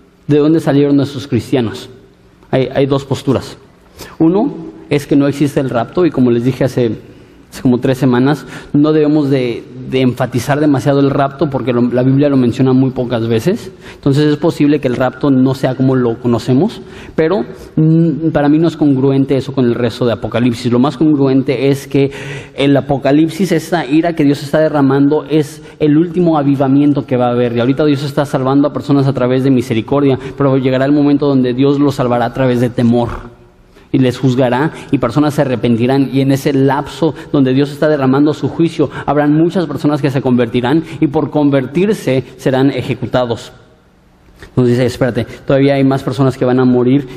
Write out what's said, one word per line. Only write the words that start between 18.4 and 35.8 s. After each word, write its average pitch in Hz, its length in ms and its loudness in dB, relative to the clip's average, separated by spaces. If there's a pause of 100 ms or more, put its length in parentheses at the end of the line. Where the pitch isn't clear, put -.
mí 151 100 4
no 165 80 2
es 156 100 -2
congruente 135 600 0
eso 127 160 -4
con 127 140 0
el 117 100 0
resto 120 280 -2
de 117 100 0
Apocalipsis. 117 580 -2
Lo 120 80 2
más 143 160 0
congruente 139 720 2
es 139 180 -2
que 139 240 0 (460)
el 139 200 2
Apocalipsis, 147 760 0
esa 160 340 -2
ira 165 280 0
que 160 100 0
Dios 143 180 0
está 147 160 -2
derramando, 143 720 2
es 147 320 -2 (160)
el 151 180 2
último 170 400 2
avivamiento 139 680 2
que 127 100 -2
va 123 120 2
a 120 40 0
haber. 120 240 0
Y 117 40 0
ahorita 139 240 0
Dios 143 180 0
está 143 220 -2
salvando 139 420 0
a 139 60 -2
personas 139 340 0
a 135 60 0
través 127 320 0
de 135 80 2
misericordia, 127 680 0 (180)
pero 139 200 2
llegará 131 300 0
el 143 60 2
momento 143 360 2
donde 127 260 0
Dios 139 240 2
los 139 160 2
salvará 120 300 0
a 117 80 -4
través 127 280 0
de 123 100 0
temor 117 400 0 (840)
y 135 60 2
les 127 200 2
juzgará 131 540 0 (180)
y 143 80 0
personas 135 360 0
se 151 80 0
arrepentirán, 120 720 0